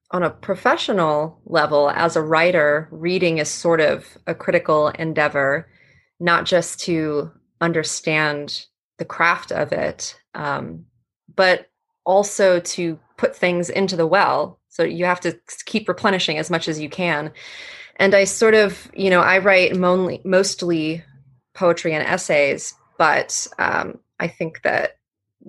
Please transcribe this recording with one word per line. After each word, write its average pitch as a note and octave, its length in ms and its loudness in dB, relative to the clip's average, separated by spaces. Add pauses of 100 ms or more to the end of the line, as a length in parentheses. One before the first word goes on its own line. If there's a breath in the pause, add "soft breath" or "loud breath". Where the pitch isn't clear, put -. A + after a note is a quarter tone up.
(100)
on F3+ 120 -2
a D#3 80 0
professional F3 1120 -2
level, D3 460 2
as E3 240 0
a D#3+ 80 0
writer, D#3 680 2
reading E3+ 460 0
is D3+ 100 -2
sort E3 320 0
of D3 360 0 (120)
a F3+ 60 -2
critical D#3+ 560 0
endeavor, D3 800 -2 (520 soft breath)
not E3+ 240 2
just E3+ 360 0
to D#3 520 -4 (280)
understand D#3 1080 -2 (320)
the E3+ 60 -8
craft - 460 -2
of D#3 220 -4
it, - 440 -6 (180)
um, D3 500 -8 (500)
but F#3 340 2 (360)
also F#3+ 560 2
to E3+ 380 -6 (180)
put - 180 -2
things F3 360 -2
into F#3+ 260 -2
the D#3+ 100 2
well. D3+ 640 0
So - 160 -2
you E3 200 -4
have F3+ 160 0
to E3+ 100 -4 (180)
s-, - 160 -18
keep G#3+ 240 -6
replenishing F3+ 500 -2
as D#3+ 120 -6
much E3 180 -2
as D#3 120 -4
you D3+ 80 -10
can. D#3 440 -4 (640 loud breath)
And G3 180 4
I G3 100 6
sort A3 300 2
of, G#3 400 2
you F#3+ 160 0
know, F3+ 100 6
I F#3 180 4
write F#3 380 4
monly-, F3+ 480 0
mostly F3 800 0 (520)
poetry E3+ 400 0
and D3+ 120 -2
essays, D3 680 -2 (240)
but, D3 500 0 (100)
um, - 400 -2 (220)
I E3+ 80 -4
think D#3+ 340 -10
that - 360 -2 (500)